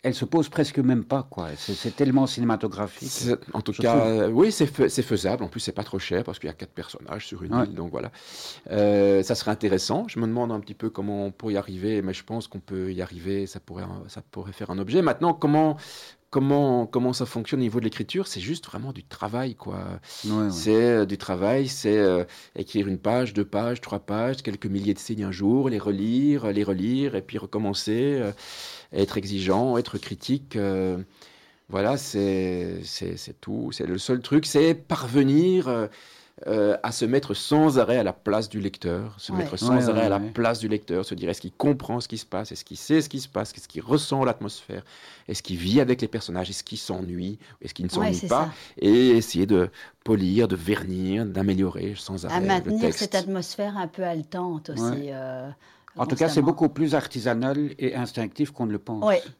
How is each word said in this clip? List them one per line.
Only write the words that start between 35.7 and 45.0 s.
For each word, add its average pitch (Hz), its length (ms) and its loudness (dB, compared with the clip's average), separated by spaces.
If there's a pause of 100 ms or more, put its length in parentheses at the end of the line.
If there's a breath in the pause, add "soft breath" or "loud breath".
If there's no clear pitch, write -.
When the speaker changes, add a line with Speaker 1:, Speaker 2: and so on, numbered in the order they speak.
Speaker 2:
euh, 104 360 4
à 113 100 -2
se - 140 0
mettre 135 280 2
sans 147 440 4
arrêt 117 180 4
à 120 80 4
la 90 80 0
place 107 360 0
du 107 120 -6
lecteur, 98 580 -4
se - 140 -10
Speaker 3:
Ouais. 92 60 0
Speaker 2:
mettre 92 180 -4
sans 117 200 0
Speaker 1:
Ouais, 123 120 4
Speaker 2:
arrêt 110 120 2
Speaker 1:
ouais, 113 60 2
Speaker 2:
à - 40 2
la 101 80 2
Speaker 1:
ouais. 104 120 -4
Speaker 2:
place 117 300 2
du 110 80 -4
lecteur, 104 360 -2
se - 120 -8
dire 85 140 -4
est-ce - 100 -4
qu'il 92 120 -10
comprend 131 480 0
ce - 80 -8
qui 110 100 -8
se - 80 -14
passe, 101 260 -8
est-ce - 120 -14
qu'il 95 120 -16
sait 156 240 2
ce 151 80 -4
qui 135 120 -8
se 131 80 -12
passe, 104 280 -6
est-ce - 100 -20
qu'il - 160 -12
ressent 143 400 0
l'atmosphère, 104 640 -4 (440 loud breath)